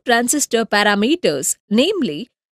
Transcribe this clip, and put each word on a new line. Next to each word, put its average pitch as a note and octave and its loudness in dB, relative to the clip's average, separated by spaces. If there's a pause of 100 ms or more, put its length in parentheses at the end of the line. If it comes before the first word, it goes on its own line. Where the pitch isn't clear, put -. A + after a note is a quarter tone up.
transistor A#3+ 0
parameters, G#3 0 (140)
namely A#3+ -2 (260)